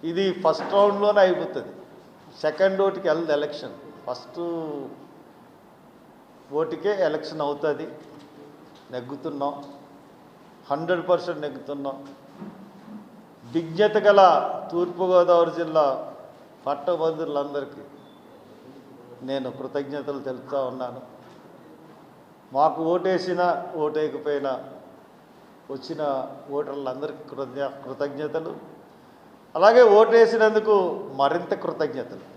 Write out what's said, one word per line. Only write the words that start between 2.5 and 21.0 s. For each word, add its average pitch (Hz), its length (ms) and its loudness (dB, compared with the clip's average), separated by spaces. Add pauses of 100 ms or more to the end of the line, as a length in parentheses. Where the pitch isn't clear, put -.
ఓటుకి 190 240 -4
వెళ్ళదు 160 280 0
ఎలక్షన్, 147 380 -8 (300)
ఫస్ట్ 127 340 -10 (2250)
ఓటుకే 160 340 -2 (160)
ఎలక్షన్ 151 380 -6
అవుతుంది. 147 400 -2 (1080)
నెగ్గుతున్నాం, 143 600 -8 (1160)
హండ్రెడ్ 165 400 -2
పర్సెంట్ 165 360 -2
నెగ్గుతున్నాం. 139 520 -10 (1600)
విజ్ఞత 170 420 0 (100)
గల 202 140 8 (500)
తూర్పుగోదావరి 175 880 4
జిల్లా 160 260 2 (800)
పట్టభద్రులందరికీ 147 1200 -4 (1500)
నేను 131 200 -4 (100)
కృతజ్ఞతలు 139 680 -8
తెలుపుతా 131 320 -8 (120)
ఉన్నాను. 123 300 -10 (1600)